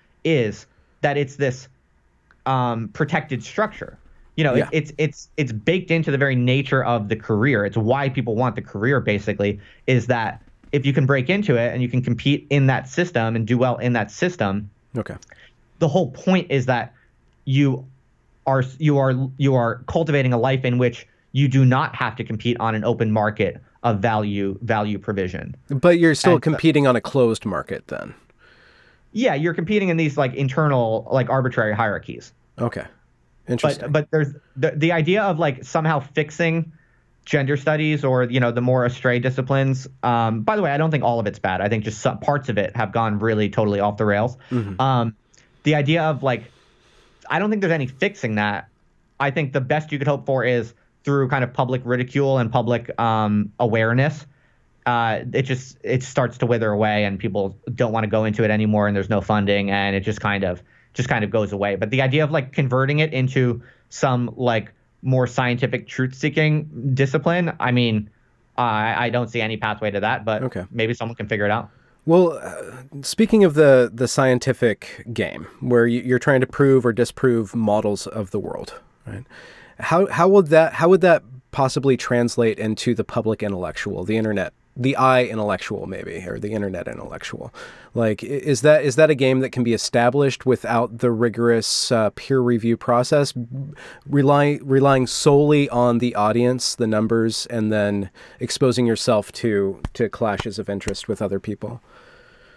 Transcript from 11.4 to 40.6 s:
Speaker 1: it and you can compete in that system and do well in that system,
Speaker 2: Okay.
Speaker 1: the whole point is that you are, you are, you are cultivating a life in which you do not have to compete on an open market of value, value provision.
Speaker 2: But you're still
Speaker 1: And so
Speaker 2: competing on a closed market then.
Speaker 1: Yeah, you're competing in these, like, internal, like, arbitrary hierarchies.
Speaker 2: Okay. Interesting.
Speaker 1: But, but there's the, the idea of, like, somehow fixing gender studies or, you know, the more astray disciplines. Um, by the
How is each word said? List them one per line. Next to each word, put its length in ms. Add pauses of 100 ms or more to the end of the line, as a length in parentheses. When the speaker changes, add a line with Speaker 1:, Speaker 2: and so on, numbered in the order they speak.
Speaker 1:
it 160
and 120
you 60
can 120
compete 480
in 180
that 220
system 460
and 100
do 120
well 200
in 160
that 160
system, 600 (280)
Speaker 2:
Okay. 180 (640)
Speaker 1:
the 80
whole 240
point 380
is 160
that 280 (520)
you 400 (640)
are, 160 (160)
you 180
are, 160 (240)
you 160
are 340
cultivating 460
a 40
life 280
in 140
which 280 (240)
you 160
do 160
not 320
have 200
to 80
compete 360
on 140
an 100
open 280
market 500 (220)
of 160
value, 640
value 360
provision. 580 (140)
Speaker 2:
But 300
you're 160
still 180
Speaker 1:
And 100
so 80
Speaker 2:
competing 360
on 80
a 60
closed 440
market 420
then. 260 (1000)
Speaker 1:
Yeah, 240
you're 180
competing 360
in 80
these, 200
like, 160
internal, 800
like, 180
arbitrary 460
hierarchies. 580 (260)
Speaker 2:
Okay. 260 (640)
Interesting. 440
Speaker 1:
But, 0
but 200
there's 220 (220)
the, 200
the 160
idea 300
of, 160
like, 260
somehow 360
fixing 720 (540)
gender 320
studies 460
or, 200
you 160
know, 120
the 100
more 240
astray 340
disciplines. 680 (140)
Um, 400
by 140
the 60